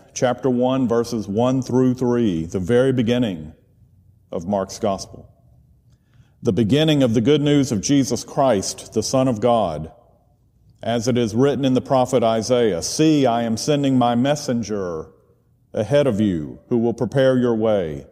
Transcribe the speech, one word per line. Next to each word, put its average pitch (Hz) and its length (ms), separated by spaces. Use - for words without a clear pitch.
chapter 123 360
one, 127 380
verses 117 400
one 123 340
through 127 320
three, 120 500
the 87 140
very 120 340
beginning 110 600
of 85 140
Mark's 95 320
gospel. - 500
The 117 100
beginning 139 500
of 113 120
the 123 60
good 143 200
news 143 300
of 104 100
Jesus 127 440
Christ, - 680
the 147 80
Son 131 260
of 107 120
God, 98 520
as 113 240
it 123 100
is 113 180
written 135 300
in 127 100
the 123 60
prophet 127 440
Isaiah, 113 580
"See, 151 440
I 117 160
am 113 140
sending 139 400
my 120 200
messenger 107 960
ahead 135 320
of 104 140
you, 80 380
who 120 100
will 113 160
prepare 131 420
your 120 180
way, 98 560